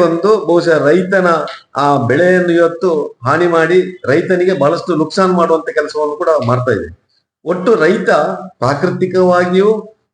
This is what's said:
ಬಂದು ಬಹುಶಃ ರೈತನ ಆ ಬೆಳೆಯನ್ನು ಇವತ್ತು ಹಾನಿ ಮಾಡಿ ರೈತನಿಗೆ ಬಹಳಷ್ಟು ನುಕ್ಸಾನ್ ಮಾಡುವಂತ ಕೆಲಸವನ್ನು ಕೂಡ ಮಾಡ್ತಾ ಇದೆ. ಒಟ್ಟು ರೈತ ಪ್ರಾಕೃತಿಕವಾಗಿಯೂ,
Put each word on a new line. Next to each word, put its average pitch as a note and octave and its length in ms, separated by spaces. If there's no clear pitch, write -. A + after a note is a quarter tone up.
ಬಂದು E3+ 280
ಬಹುಶಃ E3+ 280
ರೈತನ F#3 400
ಆ C#3+ 40
ಬೆಳೆಯನ್ನು F3+ 480
ಇವತ್ತು E3+ 320
ಹಾನಿ D#3+ 300
ಮಾಡಿ E3 240
ರೈತನಿಗೆ F3+ 520
ಬಹಳಷ್ಟು E3 380
ನುಕ್ಸಾನ್ F#3 380
ಮಾಡುವಂತ D#3+ 300
ಕೆಲಸವನ್ನು D3+ 420
ಕೂಡ E3+ 100
ಮಾಡ್ತಾ B2+ 260
ಇದೆ. E2+ 120
ಒಟ್ಟು F3+ 260
ರೈತ F#3+ 260
ಪ್ರಾಕೃತಿಕವಾಗಿಯೂ, F3+ 1120